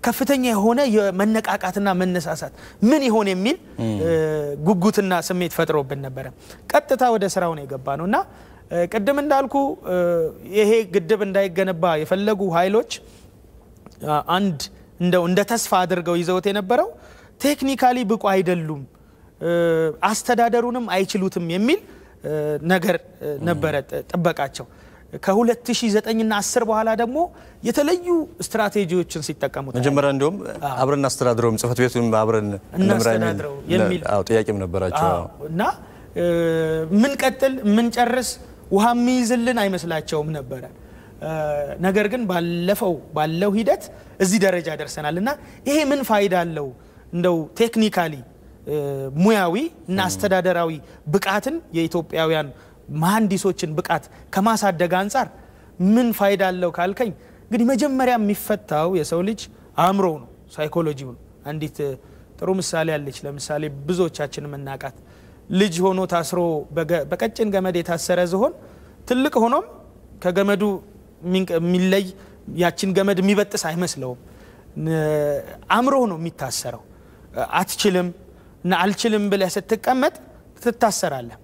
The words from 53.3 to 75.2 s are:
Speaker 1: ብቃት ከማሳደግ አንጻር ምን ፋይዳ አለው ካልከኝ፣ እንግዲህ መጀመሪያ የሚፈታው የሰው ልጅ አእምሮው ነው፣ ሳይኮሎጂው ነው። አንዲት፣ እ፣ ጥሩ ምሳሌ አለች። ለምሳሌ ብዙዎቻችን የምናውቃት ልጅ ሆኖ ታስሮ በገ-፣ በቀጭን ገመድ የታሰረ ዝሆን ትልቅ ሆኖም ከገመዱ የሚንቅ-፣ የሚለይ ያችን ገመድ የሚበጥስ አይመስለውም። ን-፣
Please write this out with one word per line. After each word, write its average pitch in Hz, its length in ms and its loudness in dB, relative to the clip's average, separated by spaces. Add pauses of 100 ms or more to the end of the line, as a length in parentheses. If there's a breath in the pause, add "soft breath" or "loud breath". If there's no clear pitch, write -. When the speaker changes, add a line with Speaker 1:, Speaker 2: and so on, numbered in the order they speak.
Speaker 1:
ብቃት 156 300 -2 (260 loud breath)
ከማሳደግ 190 640 0
አንጻር 208 340 0 (560 loud breath)
ምን 226 300 4
ፋይዳ 202 320 2
አለው 180 260 0
ካልከኝ፣ 196 380 -4 (300 loud breath)
እንግዲህ 233 260 0
መጀመሪያ 262 500 2
የሚፈታው 202 800 -2
የሰው 165 280 -2
ልጅ 202 200 -4 (360 loud breath)
አእምሮው 185 400 2
ነው፣ 123 120 -18 (220)
ሳይኮሎጂው 151 580 -4
ነው። 120 80 -16 (280)
አንዲት፣ 151 340 -8
እ፣ 147 100 -4 (440 loud breath)
ጥሩ - 200 -6
ምሳሌ 175 380 -2
አለች። 143 300 -6
ለምሳሌ 143 420 -6 (200)
ብዙዎቻችን 160 640 -2
የምናውቃት 139 520 -12 (520 loud breath)
ልጅ 185 300 2
ሆኖ 185 280 2
ታስሮ 175 320 -2 (320)
በገ-፣ 160 340 0
በቀጭን 220 440 -2
ገመድ 185 280 0
የታሰረ 170 480 0
ዝሆን 196 280 0 (520 loud breath)
ትልቅ 262 300 0
ሆኖም 247 300 2 (540)
ከገመዱ 196 440 2 (580)
የሚንቅ-፣ 180 340 0
የሚለይ 185 500 2 (500 loud breath)
ያችን 170 360 0
ገመድ 196 280 2
የሚበጥስ 202 460 2
አይመስለውም። 156 540 -6 (600 loud breath)
ን-፣ 151 600 0 (280)